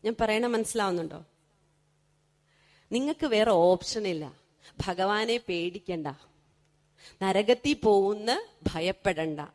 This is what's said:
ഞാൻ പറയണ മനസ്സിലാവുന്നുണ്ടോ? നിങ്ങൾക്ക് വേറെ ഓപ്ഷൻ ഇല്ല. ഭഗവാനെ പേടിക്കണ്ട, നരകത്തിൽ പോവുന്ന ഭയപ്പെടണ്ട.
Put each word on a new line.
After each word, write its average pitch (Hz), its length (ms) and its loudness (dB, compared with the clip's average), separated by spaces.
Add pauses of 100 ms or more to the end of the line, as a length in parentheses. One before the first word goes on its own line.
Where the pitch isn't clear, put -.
ഞാൻ 220 160 -2
പറയണ 220 260 0
മനസ്സിലാവുന്നുണ്ടോ? 190 760 -4 (1700)
നിങ്ങൾക്ക് 285 360 -2
വേറെ 220 240 4
ഓപ്ഷൻ 185 560 2
ഇല്ല. 156 260 -6 (540)
ഭഗവാനെ 208 500 0
പേടിക്കണ്ട, 175 720 -6 (1160)
നരകത്തിൽ 214 500 2
പോവുന്ന 214 680 2 (300)
ഭയപ്പെടണ്ട. 160 680 -2 (160)